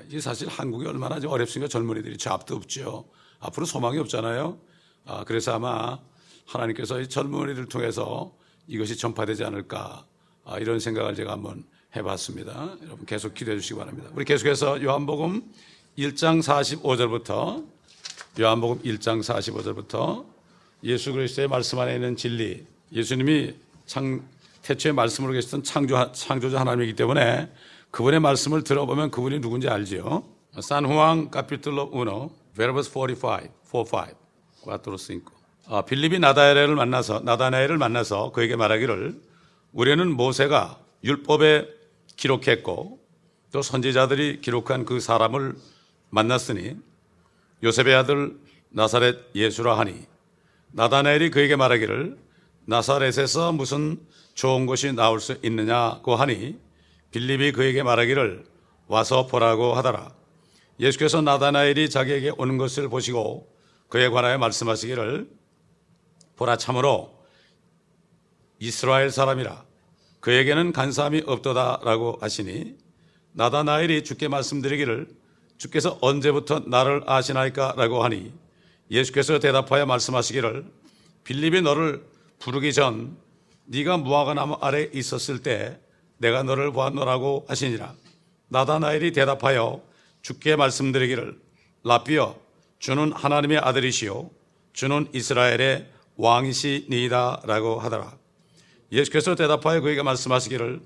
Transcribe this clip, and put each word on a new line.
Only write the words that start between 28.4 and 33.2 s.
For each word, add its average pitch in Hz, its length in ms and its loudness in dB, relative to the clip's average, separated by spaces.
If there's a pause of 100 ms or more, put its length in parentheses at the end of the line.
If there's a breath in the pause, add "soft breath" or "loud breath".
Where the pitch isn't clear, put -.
들어보면 139 480 0
그분이 135 300 -4
누군지 123 280 -4
알지요. 101 560 -4 (340)
San 143 280 -2
Juan 156 460 4
capítulo 139 600 -6
uno, 123 380 -6 (240)
verbos 131 340 -2
forty-five, 123 600 -6 (160)